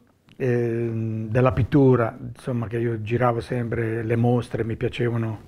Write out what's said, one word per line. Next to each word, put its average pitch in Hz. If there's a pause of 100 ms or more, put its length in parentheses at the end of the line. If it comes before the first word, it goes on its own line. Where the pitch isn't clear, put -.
(340)
ehm, 117
della 123
pittura, 123
insomma, 120
che 113
io 117
giravo 117
sempre 117
le 113
mostre, 117
mi 113
piacevano, 113